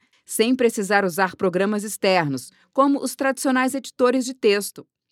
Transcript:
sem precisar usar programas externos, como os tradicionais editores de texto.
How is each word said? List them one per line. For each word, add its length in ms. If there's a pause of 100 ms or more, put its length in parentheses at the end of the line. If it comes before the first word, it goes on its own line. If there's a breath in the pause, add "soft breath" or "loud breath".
(240)
sem 320
precisar 500
usar 300
programas 480
externos, 680 (200 soft breath)
como 320
os 120
tradicionais 580
editores 520
de 100
texto. 500 (260)